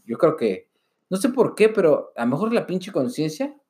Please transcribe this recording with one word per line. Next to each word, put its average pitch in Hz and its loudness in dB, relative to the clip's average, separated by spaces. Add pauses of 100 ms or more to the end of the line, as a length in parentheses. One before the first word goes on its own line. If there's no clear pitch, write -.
yo 117 -6
creo 156 2
que, 98 -2 (400)
no 185 -2
sé 240 0
por 240 0
qué, 214 6
pero 170 2
a 117 -6
lo 120 0
mejor 214 -2
la 208 0
pinche 180 -6
conciencia 156 -4 (120)